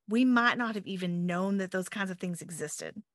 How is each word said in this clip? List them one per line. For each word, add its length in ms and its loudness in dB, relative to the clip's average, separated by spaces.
We 180 4
might 320 6
not 180 -2
have 120 -6
even 380 -2
known 320 0
that 140 -2
those 180 -2
kinds 220 -4
of 80 -8
things 220 -6
existed 640 -8